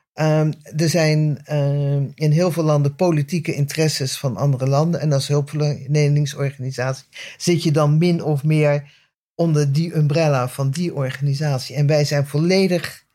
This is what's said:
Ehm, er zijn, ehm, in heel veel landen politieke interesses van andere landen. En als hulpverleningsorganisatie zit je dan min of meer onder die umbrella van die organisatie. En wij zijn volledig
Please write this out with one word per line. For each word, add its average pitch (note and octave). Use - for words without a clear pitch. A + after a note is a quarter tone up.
Ehm, D#3
er D#3+
zijn, D#3
ehm, C#3+
in D3+
heel E3+
veel D#3+
landen C#3+
politieke D#3+
interesses C#3+
van B2
andere C3
landen. D3+
En D3+
als C#3
hulpverleningsorganisatie C#3+
zit -
je E3
dan D3+
min E3+
of D3+
meer D3
onder D3+
die E3
umbrella D3
van C3+
die E3+
organisatie. C#3
En C#3+
wij D3
zijn C#3+
volledig F3+